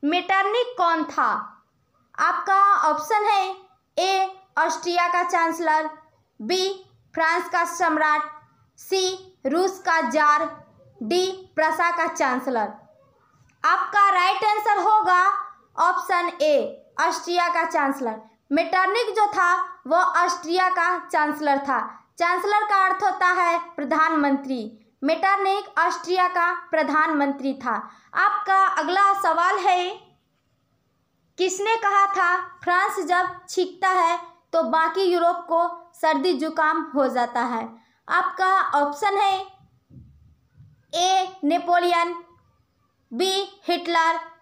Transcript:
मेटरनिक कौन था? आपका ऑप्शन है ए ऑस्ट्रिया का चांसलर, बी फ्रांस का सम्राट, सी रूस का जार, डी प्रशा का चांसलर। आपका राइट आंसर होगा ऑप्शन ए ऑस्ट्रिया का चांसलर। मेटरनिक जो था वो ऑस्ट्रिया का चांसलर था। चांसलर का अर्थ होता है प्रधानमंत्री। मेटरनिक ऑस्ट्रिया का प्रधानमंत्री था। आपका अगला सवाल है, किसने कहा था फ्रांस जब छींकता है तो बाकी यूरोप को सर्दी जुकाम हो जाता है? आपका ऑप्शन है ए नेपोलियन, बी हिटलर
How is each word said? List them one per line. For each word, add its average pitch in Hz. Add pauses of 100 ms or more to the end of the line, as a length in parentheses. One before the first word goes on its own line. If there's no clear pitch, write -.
मेटरनिक 392
कौन 330
था? - (880)
आपका 359 (300)
ऑप्शन 415
है 392 (400)
ए 381 (300)
ऑस्ट्रिया 349
का 349
चांसलर, 330 (500)
बी 370 (460)
फ्रांस 339
का 349
सम्राट, 311 (480)
सी 370
रूस 359
का 330
जार, 294 (380)
डी 370
प्रशा 320
का 339
चांसलर। 254 (920)
आपका 381
राइट 381
आंसर 415
होगा 370 (560)
ऑप्शन 349 (120)
ए 277 (160)
ऑस्ट्रिया 349
का 330
चांसलर। 277 (320)
मेटरनिक 370
जो 415
था 370 (320)
वो 285
ऑस्ट्रिया 349
का 349
चांसलर 294
था। 254 (140)
चांसलर 359
का 403
अर्थ 370
होता 381
है 349 (180)
प्रधानमंत्री। 285 (440)
मेटरनिक 381
ऑस्ट्रिया 359
का 349 (180)
प्रधानमंत्री 294
था। 240 (420)
आपका 392 (120)
अगला 370 (100)
सवाल 349
है, 359 (1500)
किसने 381
कहा 392
था 370 (240)
फ्रांस 370
जब 359 (140)
छींकता 370
है 349 (340)
तो 330
बाकी 330
यूरोप 349
को 339 (280)
सर्दी 311
जुकाम 311
हो 262
जाता 240
है? 233 (400)
आपका 370 (160)
ऑप्शन 294
है 392 (1600)
ए 370 (160)
नेपोलियन, 349 (1000)
बी 359 (320)
हिटलर 330 (220)